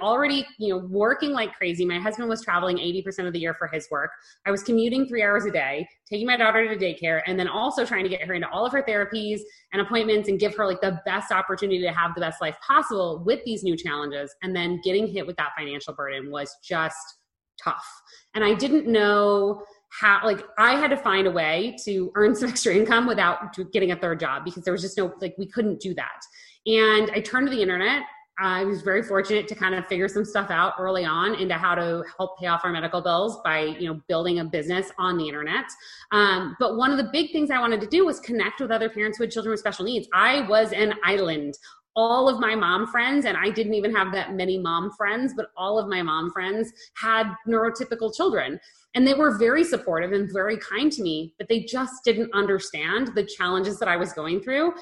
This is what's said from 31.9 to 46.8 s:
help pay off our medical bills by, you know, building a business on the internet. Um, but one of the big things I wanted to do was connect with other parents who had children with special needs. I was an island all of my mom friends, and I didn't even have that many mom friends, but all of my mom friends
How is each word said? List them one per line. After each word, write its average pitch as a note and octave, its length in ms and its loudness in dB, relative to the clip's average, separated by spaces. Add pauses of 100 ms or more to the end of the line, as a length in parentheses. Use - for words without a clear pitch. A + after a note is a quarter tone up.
help F#3 220 -6
pay F3+ 80 -6
off E3+ 180 2
our F3+ 80 0
medical E3 300 -2
bills F3+ 420 0
by, D#3 160 2
you D#3 260 -4
know, D#3+ 220 -6
building F3 320 0
a E3 40 -4
business E3+ 540 -2
on F3+ 200 0
the D#3 100 -2
internet. D#3 380 -4 (460)
Um, F#3+ 460 2
but A3+ 200 0
one C4 120 2
of C#4+ 60 2
the C4 160 0
big D#4 180 0
things D4+ 200 0
I C4 100 2
wanted A3+ 220 0
to G#3+ 40 -6
do F4+ 200 4
was D#4 140 0
connect A3+ 380 -2
with B3+ 120 -4
other A3+ 180 0
parents G#3+ 300 -4
who A#3 60 -2
had A3 60 -2
children A3 200 -4
with G#3+ 100 -2
special F#3+ 240 -4
needs. A3+ 300 -4
I A#3 340 4
was G#3+ 240 4
an G#3 220 2 (100)
island E3 540 0 (360)
all A#3+ 340 4
of A#3 120 2
my A3 140 2
mom F#3+ 320 2
friends, B3+ 400 0
and F#3+ 100 0
I F#3 140 0
didn't G#3+ 240 0
even G#3+ 200 0
have F#3+ 180 0
that F#3+ 220 -4
many F#3 240 0
mom E3+ 340 -2
friends, A3+ 440 -2
but G#3+ 100 -4 (100)
all G3 220 -2
of G3+ 100 -2
my F#3 140 -2
mom D#3+ 280 -2
friends G3 420 -4 (220)